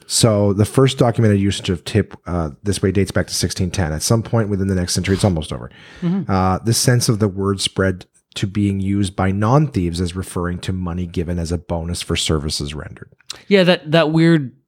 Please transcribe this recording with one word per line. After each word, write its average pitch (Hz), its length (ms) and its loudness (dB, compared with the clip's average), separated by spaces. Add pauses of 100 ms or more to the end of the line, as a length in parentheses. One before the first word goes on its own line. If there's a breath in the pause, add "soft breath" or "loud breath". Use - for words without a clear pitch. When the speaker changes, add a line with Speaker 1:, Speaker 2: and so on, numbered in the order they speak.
Speaker 1:
So 104 460 4
the 104 140 4
first 131 320 2
documented 113 420 4
usage 98 300 -2
of 85 140 -4
tip, - 300 -2 (120)
uh, 85 240 -2 (140)
this 101 180 -2
way 98 100 2
dates 95 200 0
back 92 160 0
to - 60 -8
sixteen 90 360 -2
ten. 78 220 -2
At 78 100 -6
some 117 200 2
point 110 280 -2
within 95 180 -2
the 98 60 2
next 87 180 -2
century, 95 220 0
it's 92 100 0
almost 82 280 0
over. 60 180 -12 (320 loud breath)
Speaker 2:
Mm-hmm. 180 280 -2
Speaker 1:
Uh, 185 280 2
this 113 180 0
sense 123 320 2
of 107 120 2
the 107 80 2
word 98 340 -2
spread 95 420 -2 (320)
to 110 100 -4
being 98 340 0
used 98 360 0
by 95 160 0
non-thieves 104 680 2
as 87 140 -2
referring 90 460 -6
to - 120 -6
money 90 340 -4
given 87 320 -4
as 82 140 -4
a 85 60 0
bonus 85 440 -6
for - 140 -4
services 76 580 -2
rendered. - 360 -14 (380 loud breath)
Speaker 2:
Yeah, 196 160 4
that, 160 260 2
that 156 220 2
weird, 165 400 2 (160)